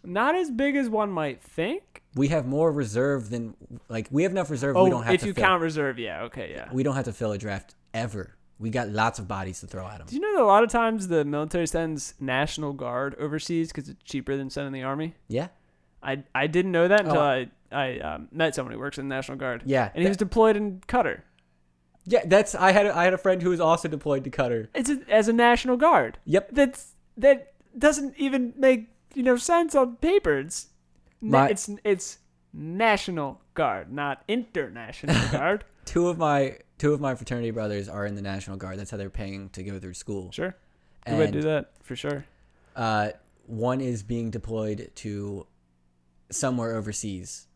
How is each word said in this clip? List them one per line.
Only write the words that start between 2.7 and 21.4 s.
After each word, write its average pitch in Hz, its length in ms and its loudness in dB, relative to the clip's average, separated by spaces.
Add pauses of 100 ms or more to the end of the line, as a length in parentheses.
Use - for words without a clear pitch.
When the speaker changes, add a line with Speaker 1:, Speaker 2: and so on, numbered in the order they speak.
Speaker 2:
reserve 127 600 0
than, 117 240 -8 (340)
like, 113 220 -6
we 143 140 2
have 185 80 0
enough 175 180 -2
reserve, 139 260 -2
we 185 60 6
Speaker 1:
Oh, 190 80 8
Speaker 2:
don't 120 140 -2
have 117 100 4
Speaker 1:
if - 80 2
Speaker 2:
to 110 60 -4
Speaker 1:
you 98 40 -4
Speaker 2:
fill. - 120 0
Speaker 1:
count 185 180 4
reserve, 151 360 -2
yeah, 101 260 -8
okay, 117 280 -12
yeah. 65 220 -12
Speaker 2:
We 131 80 0
don't 135 140 0
have 127 100 -4
to 113 80 -6
fill 107 180 -4
a 101 60 -6
draft 104 360 -8 (200)
ever. 107 420 -6 (220)
We 110 100 -6
got 113 220 -4
lots 110 280 0
of 101 80 -10
bodies 95 340 -8
to - 60 -16
throw 92 220 -12
at - 100 -16
'em. - 100 -16
Speaker 1:
Do 240 60 -12
you 285 60 -4
know 415 160 -2
that 294 60 4
a - 20 6
lot 208 180 8
of 233 60 4
times 226 400 0
the 160 160 2
military 156 420 -2
sends 160 540 -4
National 143 540 -2
Guard 127 440 -6
overseas 160 540 -4
'cause 151 160 -10
it's - 160 -18
cheaper 139 320 -6
than 135 140 -6
sending 139 240 -8
the 131 80 -8
Army? 151 320 -6 (140)
Speaker 2:
Yeah. 135 200 -4 (540)
Speaker 1:
I, 135 220 -6 (100)
I 139 140 0
didn't 180 240 2
know 170 160 4
that 208 180 6
until 156 140 2
Speaker 2:
Oh. 147 40 4
Speaker 1:
I, 131 240 0 (220)
I, 131 300 -4
um, 78 320 -8
met 160 240 0
someone 123 180 -6
who 113 60 -10
works 139 180 -8
in 139 100 -8
the 139 60 -6
National 135 240 -8
Guard. 123 260 -6
Speaker 2:
Yeah, 131 300 2
Speaker 1:
And 165 80 -2
he 185 60 4
was 196 100 0
Speaker 2:
that 214 60 0
Speaker 1:
deployed 220 320 4
in 202 320 -6
Qatar. 220 340 0 (840)